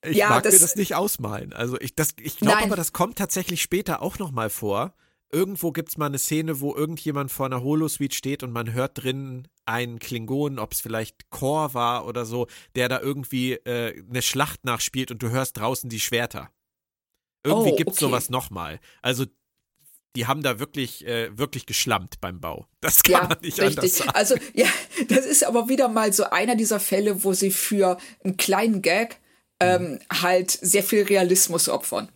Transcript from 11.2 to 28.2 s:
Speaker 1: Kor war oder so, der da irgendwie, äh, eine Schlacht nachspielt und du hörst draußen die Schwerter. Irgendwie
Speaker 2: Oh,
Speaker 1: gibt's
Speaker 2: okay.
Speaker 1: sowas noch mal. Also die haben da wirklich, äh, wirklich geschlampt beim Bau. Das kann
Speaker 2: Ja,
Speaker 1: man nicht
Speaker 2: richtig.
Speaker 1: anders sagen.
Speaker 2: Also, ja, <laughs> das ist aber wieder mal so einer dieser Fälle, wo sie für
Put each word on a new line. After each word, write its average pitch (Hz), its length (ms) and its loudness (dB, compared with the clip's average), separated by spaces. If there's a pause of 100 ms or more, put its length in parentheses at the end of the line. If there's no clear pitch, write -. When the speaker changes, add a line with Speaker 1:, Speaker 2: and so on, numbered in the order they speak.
Speaker 1:
Kor 147 440 -2
war 120 320 0
oder 117 200 -6
so, 117 200 -2 (300)
der 123 120 2
da 127 120 0
irgendwie, 131 540 -2
äh, 120 540 -6
eine 123 140 -4
Schlacht - 420 0
nachspielt 123 460 -2
und 117 120 -10
du 117 80 0
hörst 127 280 -2
draußen 123 300 -2
die 113 120 -6
Schwerter. - 500 -2 (920)
Irgendwie 165 300 4
Speaker 2:
Oh, - 40 4
Speaker 1:
gibt's - 200 0
Speaker 2:
okay. - 80 2
Speaker 1:
sowas 120 260 2
noch 127 200 -2
mal. 85 300 -8 (220)
Also 127 220 0 (920)
die 117 100 -2
haben 139 160 0
da 123 180 0
wirklich, 135 460 -6
äh, 113 300 -4
wirklich 131 300 -6
geschlampt - 540 -2
beim 87 200 -8
Bau. 82 280 -10 (120)
Das - 220 4
kann 180 120 6
Speaker 2:
Ja, 175 140 4
Speaker 1:
man 170 120 0
nicht 175 180 -6
Speaker 2:
richtig. 190 200 4
Speaker 1:
anders 185 200 2
sagen. - 120 -2
Speaker 2:
Also, 226 260 2 (160)
ja, - 160 4 (200)
<laughs> 302 200 -4
das 262 180 6
ist - 180 4
aber 233 240 2
wieder 262 200 4
mal 220 240 2
so 196 120 2
einer 214 300 2
dieser 220 240 2
Fälle, 196 460 0
wo 190 80 4
sie 190 180 2
für 190 480 2 (240)